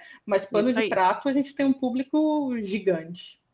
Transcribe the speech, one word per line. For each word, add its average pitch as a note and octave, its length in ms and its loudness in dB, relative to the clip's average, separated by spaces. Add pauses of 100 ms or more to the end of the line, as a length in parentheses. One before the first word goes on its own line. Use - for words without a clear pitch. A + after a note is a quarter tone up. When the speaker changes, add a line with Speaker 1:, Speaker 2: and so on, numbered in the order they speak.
(240)
Speaker 1:
Mas G3 200 0
pano A3 240 0
Speaker 2:
Isso A#3 100 0
Speaker 1:
de A3+ 60 2
Speaker 2:
aí. G3+ 40 0
Speaker 1:
prato, G3 400 2
a C4+ 40 2
gente C#4 220 0
tem C#4 120 0
um C4+ 60 6
público C4+ 880 -2
gigante. F#3 800 -4 (140)